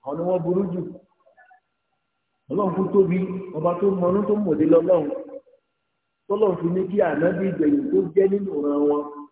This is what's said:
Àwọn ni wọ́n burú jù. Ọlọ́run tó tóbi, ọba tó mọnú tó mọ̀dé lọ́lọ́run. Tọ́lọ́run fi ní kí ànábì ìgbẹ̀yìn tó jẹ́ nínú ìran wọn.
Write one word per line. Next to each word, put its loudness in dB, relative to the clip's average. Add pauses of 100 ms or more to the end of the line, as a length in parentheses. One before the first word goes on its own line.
Àwọn -8
ni -6
wọ́n 0
burú 0
jù. -6 (1700)
Ọlọ́run 0
tó 0
tóbi, 4 (320)
ọba -2
tó -2
mọnú 0
tó 0
mọ̀dé 0
lọ́lọ́run. 4 (1200)
Tọ́lọ́run 2
fi -4
ní 0
kí -4
ànábì 0
ìgbẹ̀yìn 2
tó 2 (100)
jẹ́ 4
nínú 0
ìran -2
wọn. 2 (300)